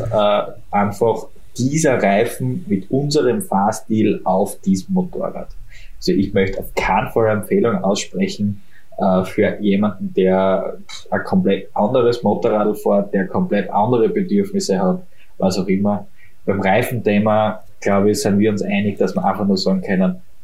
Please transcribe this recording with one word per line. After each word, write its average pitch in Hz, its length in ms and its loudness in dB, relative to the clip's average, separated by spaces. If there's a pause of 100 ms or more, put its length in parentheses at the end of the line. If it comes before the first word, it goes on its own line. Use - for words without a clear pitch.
(120)
äh, 104 300 4 (280)
einfach 101 560 0 (300)
dieser 135 460 2
Reifen 117 640 0
mit 98 220 -2
unserem 135 500 2
Fahrstil 107 840 0
auf 95 360 0
diesem 95 340 0
Motorrad. - 540 -4 (480)
Also - 160 0
ich 98 220 0
möchte 95 240 2
auf - 160 -10
keinen 98 380 0
Fall 113 160 4
eine 107 120 2
Empfehlung 101 420 0
aussprechen, 98 800 -2 (380)
äh, 92 260 2
für 95 380 0
jemanden, 101 500 0
der 95 640 2 (340)
ein - 140 -2
komplett 95 500 0
anderes 117 480 2
Motorrad 107 560 0
fährt, 101 360 0
der 95 140 2
komplett 92 420 -2
andere 110 400 2
Bedürfnisse 98 680 0
hat, 92 280 0 (320)
was 95 200 0
auch 95 100 -2
immer. 101 380 0 (380)
Beim 98 160 0
Reifenthema, 107 1040 2 (160)
glaube 101 300 4
ich, 98 100 2
sind 101 180 2
wir 107 120 4
uns 101 100 0
einig, 101 380 0
dass 95 180 0
wir 92 80 -2
einfach 98 220 0
nur 98 100 4
sagen 95 240 2
können, 92 360 2 (280)